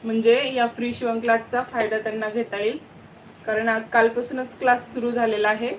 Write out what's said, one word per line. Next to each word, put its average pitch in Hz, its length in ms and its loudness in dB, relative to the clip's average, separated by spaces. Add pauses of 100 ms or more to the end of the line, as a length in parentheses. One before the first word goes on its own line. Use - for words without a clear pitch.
म्हणजे 226 500 2
या 240 140 2
फ्री 240 260 -4
शिवण 226 260 -2
क्लासचा 233 440 0
फायदा 220 360 -2
त्यांना 214 300 -4
घेता 214 280 -4
येईल, 220 200 -2 (680)
कारण 220 240 0
आज 220 200 -2
कालपासूनच 240 720 0
क्लास 247 340 2
सुरू 240 180 -2
झालेला 220 380 2
आहे 233 300 -2